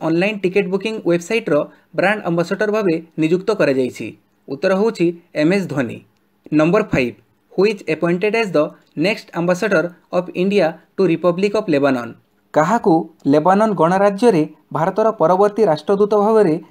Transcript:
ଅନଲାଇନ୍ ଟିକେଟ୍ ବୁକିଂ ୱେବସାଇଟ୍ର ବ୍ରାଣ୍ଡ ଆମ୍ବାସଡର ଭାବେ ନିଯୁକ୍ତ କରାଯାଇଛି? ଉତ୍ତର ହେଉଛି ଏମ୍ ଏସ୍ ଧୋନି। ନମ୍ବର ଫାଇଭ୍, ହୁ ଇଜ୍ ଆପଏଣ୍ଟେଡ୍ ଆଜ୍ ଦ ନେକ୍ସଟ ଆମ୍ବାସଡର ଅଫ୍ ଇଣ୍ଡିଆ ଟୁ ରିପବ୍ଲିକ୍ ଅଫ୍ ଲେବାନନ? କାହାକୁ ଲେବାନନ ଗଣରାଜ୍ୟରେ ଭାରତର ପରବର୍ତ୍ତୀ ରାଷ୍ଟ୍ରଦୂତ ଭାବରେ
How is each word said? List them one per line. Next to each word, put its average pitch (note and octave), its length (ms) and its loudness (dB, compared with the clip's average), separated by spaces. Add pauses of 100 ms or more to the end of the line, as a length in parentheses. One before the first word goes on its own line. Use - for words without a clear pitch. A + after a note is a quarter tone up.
ଅନଲାଇନ୍ F3 380 0
ଟିକେଟ୍ F#3 280 -2
ବୁକିଂ G3 320 -4
ୱେବସାଇଟ୍ର F3 540 -2 (420)
ବ୍ରାଣ୍ଡ G3+ 280 0
ଆମ୍ବାସଡର F3+ 460 -2
ଭାବେ G3+ 240 0 (240)
ନିଯୁକ୍ତ E3+ 360 0
କରାଯାଇଛି? C3 540 -2 (400)
ଉତ୍ତର C#3+ 300 -2
ହେଉଛି G#3+ 280 0 (280)
ଏମ୍ D#3 200 0
ଏସ୍ F#3 140 -2
ଧୋନି। B2 300 -4 (540)
ନମ୍ବର E3 300 2 (100)
ଫାଇଭ୍, B2 220 0 (380)
ହୁ - 140 -2
ଇଜ୍ G#3+ 240 -2
ଆପଏଣ୍ଟେଡ୍ F3+ 460 -2
ଆଜ୍ G3 160 -2
ଦ G3 60 2 (400)
ନେକ୍ସଟ G3+ 360 -2
ଆମ୍ବାସଡର F3 500 0 (280)
ଅଫ୍ F3+ 220 -4
ଇଣ୍ଡିଆ F#3+ 320 2 (300)
ଟୁ G3 100 0
ରିପବ୍ଲିକ୍ F3+ 500 0
ଅଫ୍ G#3 140 -2
ଲେବାନନ? C3+ 380 0 (460)
କାହାକୁ F#3 380 2 (340)
ଲେବାନନ F#3 480 4
ଗଣରାଜ୍ୟରେ F#3+ 680 2 (300)
ଭାରତର F#3 380 0
ପରବର୍ତ୍ତୀ G3+ 540 2
ରାଷ୍ଟ୍ରଦୂତ G3+ 520 0
ଭାବରେ G#3 380 2 (160)